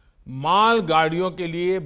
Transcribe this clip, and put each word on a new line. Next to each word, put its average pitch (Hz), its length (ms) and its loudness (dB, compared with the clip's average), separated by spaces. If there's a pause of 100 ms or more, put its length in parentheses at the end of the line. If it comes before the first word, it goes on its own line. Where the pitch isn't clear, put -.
(280)
मालगाड़ियों 165 1040 2
के 175 160 -8
लिए 175 380 -2